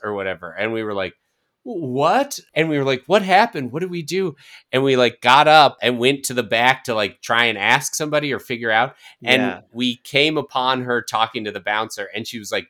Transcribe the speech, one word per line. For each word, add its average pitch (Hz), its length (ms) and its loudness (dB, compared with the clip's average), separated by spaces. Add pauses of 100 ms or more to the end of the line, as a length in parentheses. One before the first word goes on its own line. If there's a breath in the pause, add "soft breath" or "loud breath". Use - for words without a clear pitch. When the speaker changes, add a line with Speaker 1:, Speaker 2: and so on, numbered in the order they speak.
Speaker 1:
or 107 100 -6
whatever. 90 380 -8
And 101 220 -6
we 113 100 -6
were 107 100 -8
like, 95 200 -6 (500)
"What?" 175 760 -2 (140)
And 160 160 0
we 151 80 -2
were 139 80 0
like, 131 220 -2
"What 202 160 2
happened? 185 500 2
What 160 80 -8
did 185 100 -6
we 175 120 -8
do?" 170 320 -4 (360 loud breath)
And 131 120 0
we, 135 120 4
like, 123 260 2
got 135 280 6
up 151 320 6
and 120 180 0
went 135 260 0
to - 80 -8
the 123 100 -2
back 120 420 0
to, 123 100 -4
like, 104 260 -4
try 117 240 2
and 113 120 0
ask 120 360 0
somebody 147 400 -2
or 107 60 -4
figure 117 320 -6
out. 117 240 2 (280 loud breath)
And 123 180 2
Speaker 2:
Yeah. 92 180 -4 (140)
Speaker 1:
we 120 240 -4
came 151 400 0
upon 127 460 -2
her 123 180 -2
talking 113 420 -4
to 104 80 -8
the 101 80 -10
bouncer, 104 560 -6
and 110 100 -8
she 117 140 -12
was 101 120 -16
like, 104 180 -6